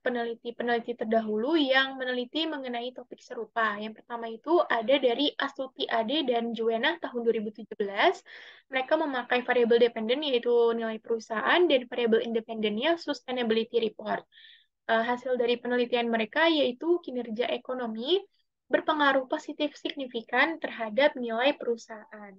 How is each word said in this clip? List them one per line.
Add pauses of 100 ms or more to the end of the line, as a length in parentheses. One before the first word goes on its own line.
peneliti-peneliti
terdahulu
yang
meneliti
mengenai
topik
serupa.
Yang
pertama
itu
ada
dari
Astuti
Ade
dan
Juwena
tahun
dua
ribu
tujuh
belas. (480)
Mereka
memakai
variabel
dependen,
yaitu
nilai
perusahaan,
dan
variabel
independennya
sustainability
report. (680)
Eh,
hasil
dari
penelitian
mereka
yaitu
kinerja
ekonomi (480)
berpengaruh
positif
signifikan
terhadap
nilai
perusahaan.